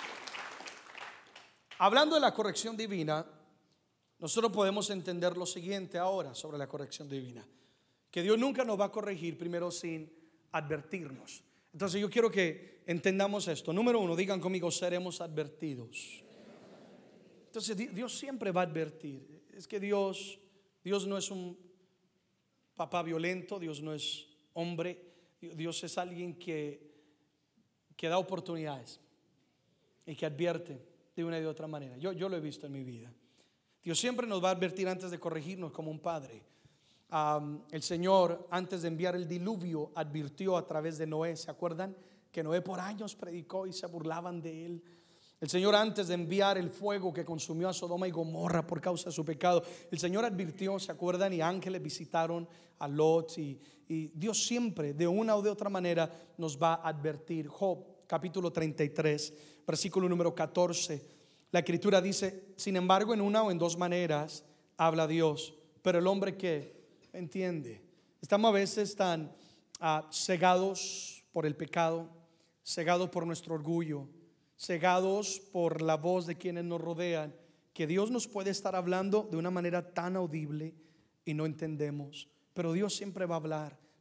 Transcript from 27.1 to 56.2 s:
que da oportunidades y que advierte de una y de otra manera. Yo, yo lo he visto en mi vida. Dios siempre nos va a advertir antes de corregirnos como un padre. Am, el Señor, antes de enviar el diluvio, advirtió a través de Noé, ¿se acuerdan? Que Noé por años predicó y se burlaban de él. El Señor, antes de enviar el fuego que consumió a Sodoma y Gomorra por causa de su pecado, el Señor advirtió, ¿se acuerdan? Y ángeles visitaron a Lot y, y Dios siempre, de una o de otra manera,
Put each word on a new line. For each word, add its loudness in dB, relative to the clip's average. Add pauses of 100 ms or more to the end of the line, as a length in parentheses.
que -4
da 4
oportunidades -6 (1080)
y -10
que -4
advierte -4 (340)
de -4
una -2
y -2
de -2
otra -6
manera. -10
Yo, -4
yo -4
lo -2
he -2
visto -8
en -10
mi -8
vida. -12 (720)
Dios 0
siempre -2
nos -2
va 4
a 4
advertir -2
antes -4
de -8
corregirnos -6
como -8
un -8
padre. -6 (680)
Am, 2
el -6
Señor, 4
antes -2
de 0
enviar 0
el -4
diluvio, -4
advirtió -2
a 0
través -2
de -2
Noé, -2
¿se -10
acuerdan? -4 (380)
Que -4
Noé 2
por -6
años -6
predicó -6
y -8
se -8
burlaban -6
de -8
él. -10 (580)
El -4
Señor, 6
antes 4
de 0
enviar 6
el -2
fuego -2
que -2
consumió -2
a 0
Sodoma -2
y -2
Gomorra 0
por -4
causa 0
de -8
su -2
pecado, 4 (280)
el -4
Señor 2
advirtió, -2
¿se -6
acuerdan? 2
Y 0
ángeles 0
visitaron -2 (300)
a -4
Lot 4
y, -6 (300)
y -2
Dios 0
siempre, 0
de 4
una 4
o 4
de 4
otra -2
manera, 2 (300)